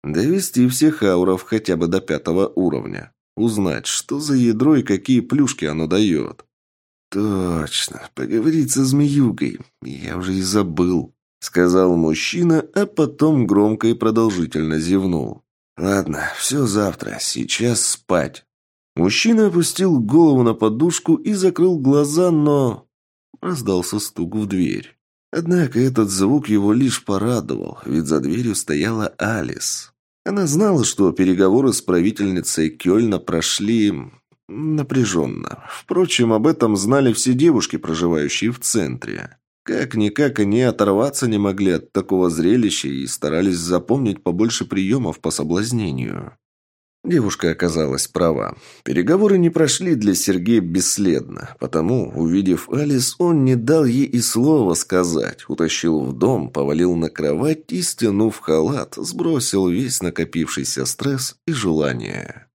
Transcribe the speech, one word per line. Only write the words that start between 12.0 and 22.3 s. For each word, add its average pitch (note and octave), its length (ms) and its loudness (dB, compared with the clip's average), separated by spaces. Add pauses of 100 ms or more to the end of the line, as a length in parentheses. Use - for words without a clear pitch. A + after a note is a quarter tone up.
а G3+ 120 2
потом D3+ 600 2
громко G#2 420 2
и A#2 60 4
продолжительно F2+ 840 0
зевнул. E2+ 640 -2 (360)
"Ладно, F2 460 -2 (120)
всё C#3 300 -2
завтра, G2 540 -4
сейчас A2 600 -4
спать". - 640 -2 (520)
Мужчина G#3+ 500 2
опустил F3 540 0
голову C3+ 420 4
на A#2 120 4
подушку B2+ 600 2
и - 180 -2
закрыл F#3 460 2
глаза, D3 540 2